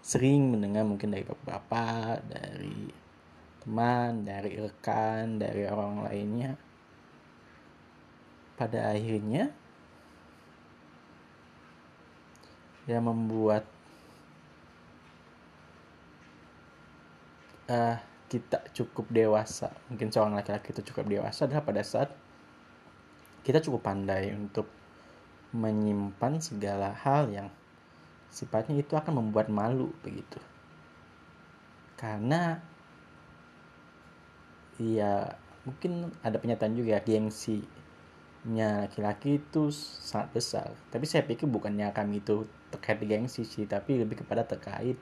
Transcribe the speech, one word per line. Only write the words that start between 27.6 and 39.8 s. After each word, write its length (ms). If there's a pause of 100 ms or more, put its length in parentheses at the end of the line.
sifatnya 480
itu 160
akan 240
membuat 240
malu 560
begitu. 400 (1500)
Karena, 640 (2250)
ya, 560 (240)
mungkin 560
ada 240
pernyataan 320
juga, 320
gengsinya 1800
laki-laki 480
itu 320
sangat 640